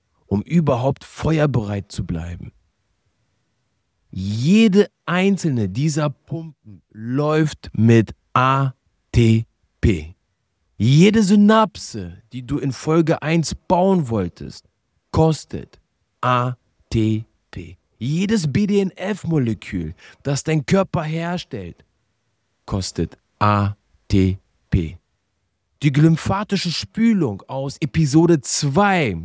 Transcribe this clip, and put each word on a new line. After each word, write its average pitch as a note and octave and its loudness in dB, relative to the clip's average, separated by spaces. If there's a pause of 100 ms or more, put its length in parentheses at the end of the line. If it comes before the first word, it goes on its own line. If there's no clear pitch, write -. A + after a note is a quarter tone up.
(280)
um - -2
überhaupt C#3 0
feuerbereit B2+ -2
zu G2+ -8
bleiben. E2+ -8 (1600)
Jede F3 2 (160)
einzelne E3+ 0
dieser C#3+ -2
Pumpen C#3+ -16
läuft D3 -2
mit A2+ 4 (200)
A C3+ 2 (380)
T A2+ 4 (340)
P. E2 -2 (640)
Jede E3+ 4
Synapse, G3+ 2 (100)
die B2 -12
du C3 -6
in C#3 -2
Folge D#3 0
eins D#3+ -2
bauen F3+ 0
wolltest, F2+ -6 (400)
kostet - -2 (400)
A B2 0 (380)
T A2 0 (240)
P. F2 -18 (200)
Jedes E3 -2
B G3+ 2
D G3+ 2
N F#3+ 0
F-Molekül, B2+ -4 (260)
das C#3 -4
dein D#3+ -2
Körper F#3 0
herstellt, D#3 -8 (840)
kostet - -6 (220)
A G#2 2
T G2+ -8
P. - -20 (320)
A - -4
T F#2+ 2 (320)
P. E2+ -2 (840)
Die C#3+ 2
glymphatische E3 0
Spülung F#3 -2
aus C3+ -8
Episode D#3+ 2
zwei, D3+ 0